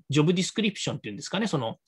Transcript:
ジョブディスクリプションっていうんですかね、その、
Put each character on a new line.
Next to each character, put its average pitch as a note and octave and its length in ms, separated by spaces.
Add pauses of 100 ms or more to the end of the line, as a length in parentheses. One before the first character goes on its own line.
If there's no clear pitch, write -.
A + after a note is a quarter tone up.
ジ C#3+ 120
ョ - 20
ブ F3 100
デ F3+ 80
ィ F3+ 40
ス - 60
ク A3+ 100
リ G#3 100
プ - 80
シ - 100
ョ - 40
ン - 40
っ - 20
て - 80
い G#2 40
う - 20
ん G2 40
で - 60
す - 60
か F#3 100
ね、 A3+ 80
そ E3 100
の、 A#2 200 (100)